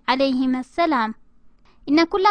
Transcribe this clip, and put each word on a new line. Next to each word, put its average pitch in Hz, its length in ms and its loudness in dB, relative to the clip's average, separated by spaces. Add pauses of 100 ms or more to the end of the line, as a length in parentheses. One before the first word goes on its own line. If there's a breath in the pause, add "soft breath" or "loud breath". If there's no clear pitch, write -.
عليهما 262 520 0
السلام. 254 540 -2 (760)
إن 320 140 4
كل 370 280 -2